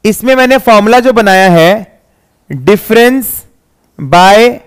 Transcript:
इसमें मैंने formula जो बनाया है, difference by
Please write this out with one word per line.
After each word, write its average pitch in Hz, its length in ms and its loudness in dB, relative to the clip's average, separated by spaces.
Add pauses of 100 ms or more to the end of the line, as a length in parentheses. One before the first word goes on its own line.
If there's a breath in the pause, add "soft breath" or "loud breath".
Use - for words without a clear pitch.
इसमें 220 320 -2
मैंने 262 240 0
formula 226 400 2
जो 247 140 0
बनाया 190 380 2
है, 175 380 0 (600)
difference 220 760 -2 (720)
by 196 680 0